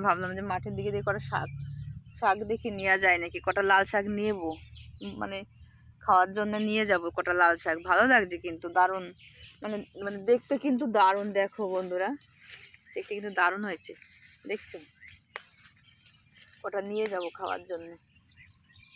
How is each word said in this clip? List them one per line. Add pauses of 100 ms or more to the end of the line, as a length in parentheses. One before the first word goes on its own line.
ভাবলাম
যে
মাঠের
দিকে
দিয়ে
কটা
শাক, (720)
শাক (100)
দেখি
নেওয়া
যায়
নাকি,
কটা
লাল (100)
শাক (120)
নেবো, (500)
উম,
মানে (640)
খাওয়ার
জন্য (140)
নিয়ে
যাবো
কটা
লাল
শাক।
ভালো
লাগছে
কিন্তু (100)
দারুণ, (560)
মানে, (260)
মানে (120)
দেখতে
কিন্তু (120)
দারুণ,
দেখো
বন্ধুরা, (800)
দেখতে
কিন্তু
দারুণ
হয়েছে, (520)
দেখছো? (1800)
কটা
নিয়ে
যাবো
খাওয়ার
জন্য, (1080)